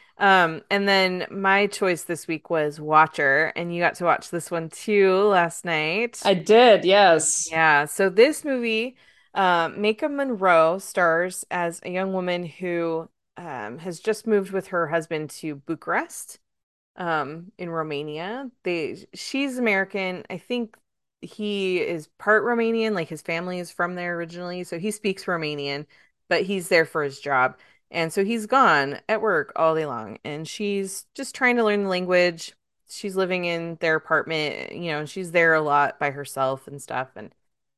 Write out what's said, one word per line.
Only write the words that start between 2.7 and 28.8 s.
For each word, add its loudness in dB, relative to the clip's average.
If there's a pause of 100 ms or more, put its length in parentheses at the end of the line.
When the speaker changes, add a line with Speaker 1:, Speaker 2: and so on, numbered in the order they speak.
Speaker 1:
Watcher, 4
and -6
you -2
got 0
to -4
watch 0
this -6
one -6
too 2 (100)
last 2
night. -4
Speaker 2:
I 4
did, 6
yes. 4
Speaker 1:
Yeah, 4
so 0
this 4
movie, -2 (380)
uh, 2
Maika -2
Monroe 2
stars 0
as -4
a -10
young -4
woman -4
who, -6 (260)
um, -12
has -12
just -4
moved 0
with -4
her -2
husband -4
to -10
Bucharest, -8 (560)
um, -6
in -10
Romania. -8 (140)
They, -4
she's -6
American. -2
I -10
think -8 (440)
he -4
is -4 (120)
part 4
Romanian, 0
like, -4
his -10
family -6
is -10
from -4
there -6
originally, -8
so -10
he -4
speaks -6
Romanian, -4 (440)
but 2
he's -4
there 4
for -4
his -6
job. 0 (340)
And -4
so 0
he's -4
gone 4